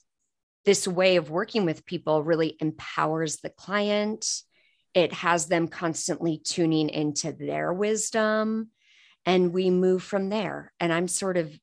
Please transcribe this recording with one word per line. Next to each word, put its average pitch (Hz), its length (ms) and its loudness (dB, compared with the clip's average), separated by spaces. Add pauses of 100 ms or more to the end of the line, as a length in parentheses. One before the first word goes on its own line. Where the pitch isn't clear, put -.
(640)
this 196 220 4
way 185 300 4
of 151 120 -2
working 196 360 -2
with 156 200 -2
people 156 380 0
really 160 360 0
empowers 156 800 -2
the - 140 -10
client. 208 760 -2 (680)
It 175 180 4
has 170 340 0
them 170 200 2
constantly 160 720 -4
tuning 160 500 0
into 151 420 -4
their 147 420 -4
wisdom, 220 960 0 (560)
and 180 280 4
we 185 160 2
move 185 320 4
from 196 280 -4
there. 160 500 -6
And 170 120 0
I'm 170 180 0
sort 185 280 -2
of, 156 140 -2 (120)